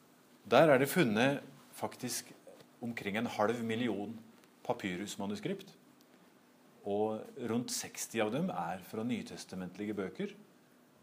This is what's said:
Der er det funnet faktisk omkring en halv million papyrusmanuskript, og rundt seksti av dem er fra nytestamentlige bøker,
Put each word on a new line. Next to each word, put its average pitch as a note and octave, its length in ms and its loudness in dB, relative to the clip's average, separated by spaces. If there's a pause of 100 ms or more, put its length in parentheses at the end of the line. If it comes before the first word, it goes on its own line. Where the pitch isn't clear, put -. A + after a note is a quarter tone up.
(460)
Der C#3 240 10
er C3 120 8
det C#3 80 2
funnet C3+ 560 4 (280)
faktisk - 560 -6 (520)
omkring A2+ 360 -4
en A#2 120 0
halv A2+ 360 2
million A2+ 480 -2 (520)
papyrusmanuskript, G2+ 1040 -4 (1160)
og G#2+ 360 0 (280)
rundt B2 240 -2
seksti - 480 -4
av G#2+ 120 2
dem D3 160 0
er F2+ 360 -4
fra A2 200 -6
nytestamentlige G2 920 -6
bøker, G#2 360 -6 (680)